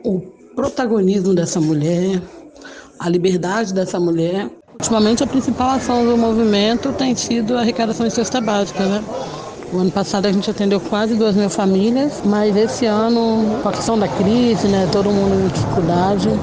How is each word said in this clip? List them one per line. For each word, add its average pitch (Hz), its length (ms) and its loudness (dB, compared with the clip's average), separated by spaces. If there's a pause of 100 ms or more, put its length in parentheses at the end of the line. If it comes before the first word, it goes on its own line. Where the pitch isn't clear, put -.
o 185 160 0 (340)
protagonismo 208 800 0
dessa 170 260 0
mulher, 170 640 0 (760)
a 170 80 -4
liberdade 180 680 0
dessa 185 240 -2
mulher. 175 500 0 (260)
Ultimamente, 226 500 2
a - 20 0
principal 254 440 0
ação 247 340 0
do 240 120 2
movimento 226 760 2
tem 262 240 0
sido 233 400 -2
a 240 40 0
arrecadação 226 460 -2
de 220 60 -2
cesta 247 280 -2
básica, 202 440 -2
né? 202 200 -2 (680)
O 180 60 -2
ano 185 140 2
passado 196 340 -2
a 196 60 2
gente 202 180 0
atendeu 202 300 0
quase 220 340 -2
duas 214 200 2
mil 208 140 2
famílias, 214 760 0
mas 208 320 2
esse 220 280 0
ano, 220 800 0
com 208 80 0
a - 20 -4
questão 226 260 -2
da 196 80 2
crise, 220 600 2
né, 190 240 2
todo 202 160 2
mundo 196 380 2
em - 20 2
dificuldade 180 800 0 (140)